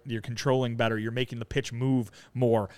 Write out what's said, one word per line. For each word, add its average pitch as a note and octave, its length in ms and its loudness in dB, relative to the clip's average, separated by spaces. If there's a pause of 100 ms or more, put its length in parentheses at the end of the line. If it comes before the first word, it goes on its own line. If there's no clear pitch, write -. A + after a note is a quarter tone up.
you're A2+ 160 -6
controlling B2+ 540 0
better. A2+ 220 2
You're A2 140 -4
making A#2+ 280 -4
the A#2 60 -8
pitch - 280 -4
move B2+ 380 0 (220)
more. A2+ 440 2